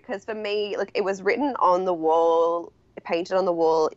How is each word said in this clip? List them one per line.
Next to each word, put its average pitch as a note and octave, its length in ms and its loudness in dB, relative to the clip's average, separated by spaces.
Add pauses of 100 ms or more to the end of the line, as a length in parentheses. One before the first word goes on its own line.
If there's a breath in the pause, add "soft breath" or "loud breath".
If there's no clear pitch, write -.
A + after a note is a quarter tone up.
'cause G3+ 200 -10
for A3 100 -8
me, G#3 420 -4
like, G3 160 -4
it - 100 -2
was F#3+ 180 -4
written B3 380 0
on F3+ 260 4
the F#3 80 2
wall, E3 760 2 (320)
painted F#3 340 -4
on F#3 80 2
the F3 80 2
wall D#3+ 440 2